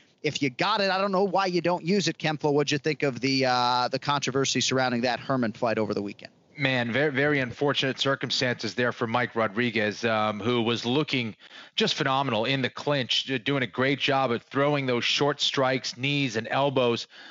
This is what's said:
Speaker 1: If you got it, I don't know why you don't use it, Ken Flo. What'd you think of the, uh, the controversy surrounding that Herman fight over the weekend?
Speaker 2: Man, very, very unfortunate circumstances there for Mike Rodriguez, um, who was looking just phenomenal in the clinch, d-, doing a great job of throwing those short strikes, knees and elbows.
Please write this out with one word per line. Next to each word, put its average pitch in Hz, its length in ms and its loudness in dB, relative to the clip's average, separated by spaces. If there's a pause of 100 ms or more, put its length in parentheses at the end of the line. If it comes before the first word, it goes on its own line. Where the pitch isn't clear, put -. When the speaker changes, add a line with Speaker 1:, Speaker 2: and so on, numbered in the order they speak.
(220)
Speaker 1:
If 147 200 -2
you 143 80 2
got 190 300 0
it, 196 100 0
I 185 80 0
don't 196 140 0
know 190 140 2
why 190 220 0
you 180 120 0
don't 165 240 0
use 175 240 2
it, 160 100 -2
Ken 151 200 -2
Flo. 151 140 2
What'd 143 200 2
you 147 60 0
think 156 260 -2
of 127 160 0
the, 135 260 2
uh, 123 440 2
the 131 100 -4
controversy 135 640 0
surrounding 127 400 0
that 120 180 0
Herman 127 320 -2
fight 110 260 -2
over 107 160 0
the 104 80 -4
weekend? 101 300 -10 (260)
Speaker 2:
Man, 127 360 0
very, 147 180 2
very 143 300 2
unfortunate 131 580 -2
circumstances 127 760 -2
there 123 180 0
for - 120 -4
Mike 117 300 -2
Rodriguez, 110 720 0
um, 107 340 0
who 117 220 0
was 113 240 0
looking 123 500 -2 (400)
just 220 200 0
phenomenal 131 500 2
in 135 160 0
the 123 80 0
clinch, - 560 -2
d-, 135 120 -2
doing 135 260 -2
a 117 40 -2
great 131 320 0
job 135 320 2
of 113 120 -2
throwing 139 420 0
those 123 180 0
short - 380 0
strikes, 131 560 0
knees 135 400 0
and 113 120 -4
elbows. 131 580 2 (240)